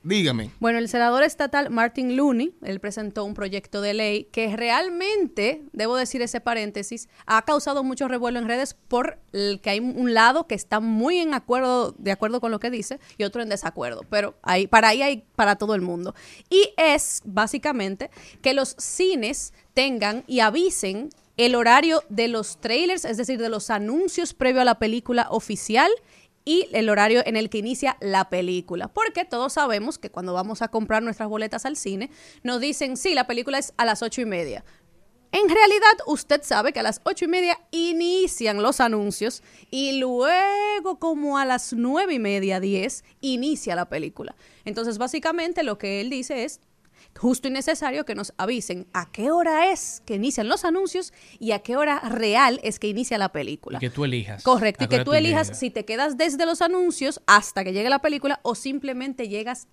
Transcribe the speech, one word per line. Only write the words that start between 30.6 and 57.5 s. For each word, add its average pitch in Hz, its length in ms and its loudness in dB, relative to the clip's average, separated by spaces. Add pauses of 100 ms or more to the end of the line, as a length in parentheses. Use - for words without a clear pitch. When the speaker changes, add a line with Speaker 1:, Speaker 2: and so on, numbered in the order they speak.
Speaker 2:
a 226 80 -4
comprar 220 340 0
nuestras 220 280 -6
boletas 214 340 -6
al 277 100 -4
cine, 196 360 -6 (320)
nos 247 180 -2
dicen, 269 380 -4
"Sí, 370 160 0
la 247 120 2
película 240 300 -4
es 269 220 -4
a 233 80 2
las 214 160 0
ocho 233 180 -4
y 233 60 -2
media". 170 360 -4 (720)
En 392 160 4
realidad, 415 460 8 (120)
usted 294 360 0
sabe 247 320 0
que 233 60 -4
a - 20 -2
las - 220 -2
ocho - 200 -2
y 320 40 0
media 349 300 2 (120)
inician 339 920 0
los 262 180 2
anuncios 214 600 -2 (280)
y 269 280 -2
luego 370 1000 0
como 294 400 -2
a 277 80 0
las 254 260 -2
nueve 277 400 0
y 262 60 0
media, 196 420 0
diez, 196 440 -4 (180)
inicia 262 520 -2
la 175 140 -2
película. - 480 -10 (300)
Entonces, 220 320 -6
básicamente, 330 640 -2
lo 214 160 -2
que 202 240 -4
él 254 80 -6
dice 254 340 -6
es - 160 -10 (580)
justo 247 280 0
y 262 40 -2
necesario 277 540 -2
que 302 120 -6
nos - 220 -10
avisen 190 540 -6
a 175 200 -6
qué 233 180 -2
hora 330 400 2
es - 340 -6
que 220 100 -8
inician 220 340 -2
los 339 160 0
anuncios 359 480 -2 (260)
y 220 140 -2
a 202 80 -2
qué 240 160 -4
hora 294 240 0
real 226 640 2
es - 160 -4
que 214 80 -2
inicia 214 300 -2
la 190 120 0
película. 147 480 -8
Speaker 3:
Y - 20 -6
que 127 100 -4
tú 143 140 -4
elijas. 110 380 -4
Speaker 2:
Correcto, 226 420 2
y - 20 -2
Speaker 3:
¿A - 20 -2
qué - 20 -2
Speaker 2:
que 254 60 4
Speaker 3:
hora 254 80 2
Speaker 2:
tú 285 60 -2
Speaker 3:
tú 302 60 4
Speaker 2:
elijas 320 320 2
Speaker 3:
llegas? 202 100 -10
Speaker 2:
si 247 120 -2
te 214 140 -6
quedas 254 320 -2
desde 311 280 0
los 330 160 0
anuncios 349 640 0
hasta 202 360 6